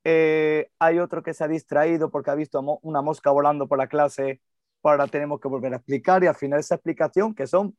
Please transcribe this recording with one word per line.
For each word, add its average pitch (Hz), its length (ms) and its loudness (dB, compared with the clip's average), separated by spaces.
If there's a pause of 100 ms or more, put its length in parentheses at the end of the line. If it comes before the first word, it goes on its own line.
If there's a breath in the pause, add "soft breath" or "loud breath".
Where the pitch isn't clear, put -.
eh, 156 760 2
hay 165 200 2
otro 175 240 -4
que 165 120 -8
se 165 100 -6
ha 151 40 -2
distraído 156 600 0
porque 143 200 -4
ha 143 40 -2
visto 143 280 -4
mo-, 147 180 -4
una 156 220 -4
mosca 147 280 -2
volando 143 380 2
por 143 80 0
la 131 100 0
clase, 139 540 -2 (420)
ahora 143 260 4
tenemos 147 320 -4
que - 80 -8
volver 131 260 -6
a - 20 -6
explicar 143 480 2
y 175 40 4
al 147 60 2
final 143 240 -2
esa 156 180 -2
explicación, 175 580 -2
que 135 120 -6
son 196 320 -2